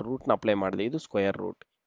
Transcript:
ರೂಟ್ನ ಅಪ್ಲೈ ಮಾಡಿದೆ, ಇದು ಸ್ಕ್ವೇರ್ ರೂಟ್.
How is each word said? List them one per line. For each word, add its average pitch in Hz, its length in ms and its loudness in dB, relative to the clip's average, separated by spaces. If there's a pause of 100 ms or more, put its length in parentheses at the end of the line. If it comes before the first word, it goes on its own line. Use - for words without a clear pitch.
ರೂಟ್ನ 127 240 0
ಅಪ್ಲೈ 107 220 4
ಮಾಡಿದೆ, 98 300 0
ಇದು 139 140 -4
ಸ್ಕ್ವೇರ್ 98 380 0
ರೂಟ್. 95 280 -8 (220)